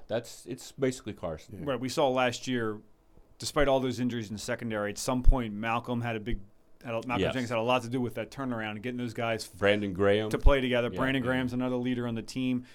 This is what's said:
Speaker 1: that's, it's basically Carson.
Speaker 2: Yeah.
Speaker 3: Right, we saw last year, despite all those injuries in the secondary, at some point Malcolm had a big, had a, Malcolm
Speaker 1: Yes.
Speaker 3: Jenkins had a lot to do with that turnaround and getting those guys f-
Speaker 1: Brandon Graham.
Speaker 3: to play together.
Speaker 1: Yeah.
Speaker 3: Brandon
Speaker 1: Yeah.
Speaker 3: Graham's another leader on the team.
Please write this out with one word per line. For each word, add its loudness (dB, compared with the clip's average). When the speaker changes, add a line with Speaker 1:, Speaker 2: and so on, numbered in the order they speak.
Speaker 1:
that's, -6
it's -12
basically -4
Carson. -10
Speaker 2:
Yeah. -4
Speaker 3:
Right, -2
we -4
saw 2
last 0
year, -2
despite 2
all 6
those -2
injuries -2
in -8
the -8
secondary, -4
at -10
some -2
point 8
Malcolm -2
had -2
a -6
big, -4
had -8
a, -4
Malcolm -2
Speaker 1:
Yes. 0
Speaker 3:
Jenkins -4
had 0
a 0
lot 2
to -10
do -2
with -4
that -8
turnaround -6
and -10
getting -6
those -6
guys -2
f- -20
Speaker 1:
Brandon 4
Graham. 4
Speaker 3:
to 0
play 8
together. 2
Speaker 1:
Yeah. -8
Speaker 3:
Brandon 0
Speaker 1:
Yeah. -2
Speaker 3:
Graham's 0
another -2
leader -2
on -4
the -6
team. -2